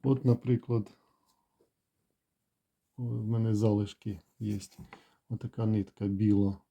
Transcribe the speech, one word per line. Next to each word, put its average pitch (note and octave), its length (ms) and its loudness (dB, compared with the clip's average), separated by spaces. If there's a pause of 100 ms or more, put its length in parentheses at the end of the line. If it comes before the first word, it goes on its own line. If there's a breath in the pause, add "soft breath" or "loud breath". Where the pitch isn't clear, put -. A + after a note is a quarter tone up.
От, C3+ 220 0
наприклад, A#2+ 680 0 (2000)
о, B2+ 60 -10
в A#2 240 -6
мене A2+ 280 0
залишки G#2 680 0 (180)
є. G#2 220 -4 (680 loud breath)
Отака A2+ 380 -6
нитка G2+ 400 -2
біла G2 520 2 (120)